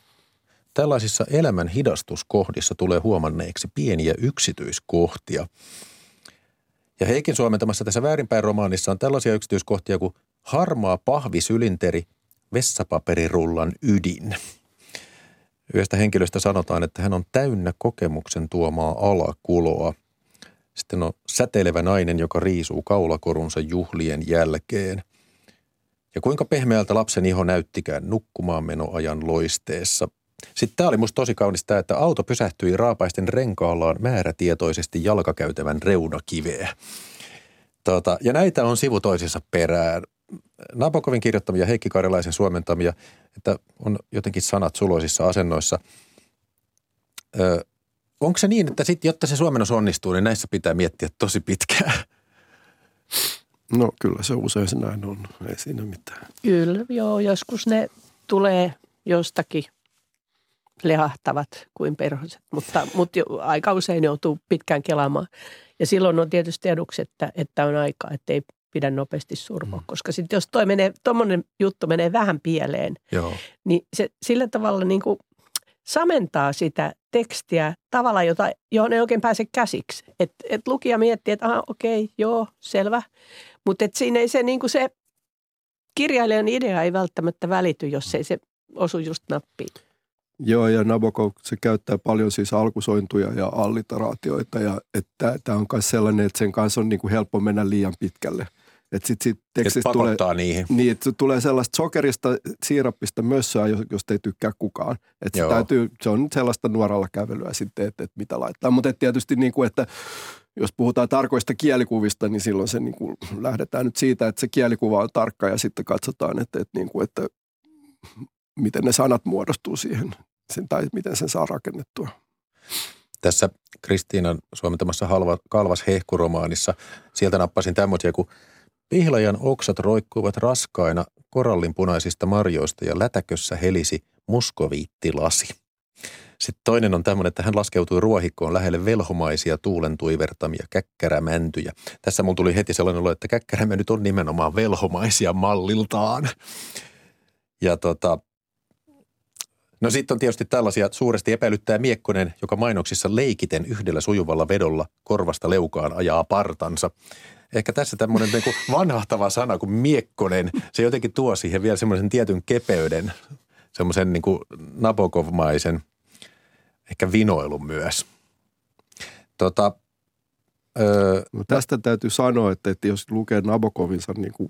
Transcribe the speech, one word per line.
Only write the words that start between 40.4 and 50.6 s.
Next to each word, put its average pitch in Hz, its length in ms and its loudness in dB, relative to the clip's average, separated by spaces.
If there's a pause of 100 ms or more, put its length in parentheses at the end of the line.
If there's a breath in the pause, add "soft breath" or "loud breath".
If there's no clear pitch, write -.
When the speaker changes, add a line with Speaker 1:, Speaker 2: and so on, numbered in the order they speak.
Speaker 1:
Nabokovin 131 460 2
kirjoittamia, 95 460 2
Heikki 113 220 0
Karjalaisen 92 440 2
suomentamia, 87 600 0 (440 soft breath)
että 95 200 0 (220)
on 104 200 -2 (140)
jotenkin 95 300 -2
sanat 92 340 0
suloisissa 87 520 2
asennoissa. 85 500 0 (1600 soft breath)
Ö, 87 240 2 (560)
onko 170 180 2
se 202 100 4
niin, 208 200 4
että 139 160 -2
sit, 170 200 0
jotta 160 220 2
se 143 100 0
suomennos 131 340 2
onnistuu, 104 420 0
niin 92 120 2
näissä 110 260 0
pitää 85 240 0